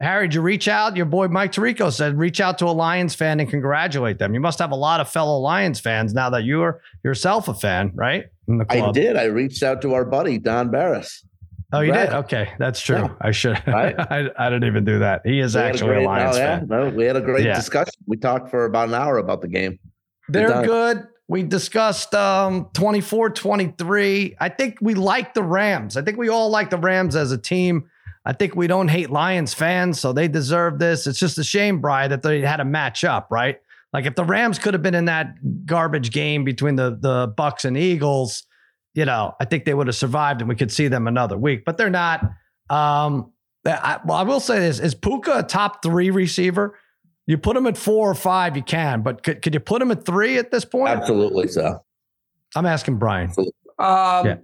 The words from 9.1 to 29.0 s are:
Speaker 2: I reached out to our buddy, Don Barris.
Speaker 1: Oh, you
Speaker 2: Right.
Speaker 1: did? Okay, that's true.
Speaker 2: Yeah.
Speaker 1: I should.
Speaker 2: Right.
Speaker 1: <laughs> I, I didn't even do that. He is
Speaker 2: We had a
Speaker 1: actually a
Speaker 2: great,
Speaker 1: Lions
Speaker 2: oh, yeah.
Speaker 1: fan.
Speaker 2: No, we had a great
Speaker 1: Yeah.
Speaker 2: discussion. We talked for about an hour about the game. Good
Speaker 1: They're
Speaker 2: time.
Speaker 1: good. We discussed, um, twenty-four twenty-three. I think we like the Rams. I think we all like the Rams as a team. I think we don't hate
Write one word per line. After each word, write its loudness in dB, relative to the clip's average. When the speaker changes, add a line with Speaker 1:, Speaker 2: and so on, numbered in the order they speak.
Speaker 2:
I 2
reached 0
out 0
to 0
our 2
buddy, 0
Don 0
Barris. -2
Speaker 1:
Oh, 4
you 4
Speaker 2:
Right. 2
Speaker 1:
did? -2
Okay, -2
that's -2
true. 0
Speaker 2:
Yeah. 0
Speaker 1:
I 0
should. 0
Speaker 2:
Right. 2
Speaker 1:
<laughs> -4
I, -2
I 0
didn't 0
even 2
do 2
that. 2
He 2
is 0
Speaker 2:
We 2
had 2
a 0
Speaker 1:
actually 0
a 4
Speaker 2:
great, 2
Speaker 1:
Lions 0
Speaker 2:
oh, 2
yeah. 0
Speaker 1:
fan. -6
Speaker 2:
No, 0
we 0
had 2
a 0
great 2
Speaker 1:
Yeah. 2
Speaker 2:
discussion. -2
We -2
talked -2
for 0
about 0
an -2
hour 0
about -2
the -8
game. -4
Good -4
Speaker 1:
They're 4
Speaker 2:
time. 2
Speaker 1:
good. 0
We -2
discussed, -2
um, 2
twenty-four 0
twenty-three. 0
I 0
think -4
we 2
like 0
the 0
Rams. 0
I -2
think -4
we -2
all 2
like 0
the -2
Rams 2
as 0
a -2
team. 0
I -2
think -2
we 0
don't 2
hate 0